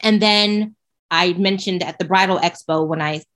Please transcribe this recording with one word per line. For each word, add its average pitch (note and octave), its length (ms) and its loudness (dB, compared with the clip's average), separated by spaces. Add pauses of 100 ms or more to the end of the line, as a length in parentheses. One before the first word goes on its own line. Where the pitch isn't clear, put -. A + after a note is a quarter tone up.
And G#3+ 180 2
then G#3 560 2 (340)
I F3 240 0
mentioned F#3+ 500 -2
at - 160 -8
the - 60 -4
Bridal F#3 340 2
Expo D#3+ 480 -2
when D#3+ 140 -4
I D#3 220 -6 (120)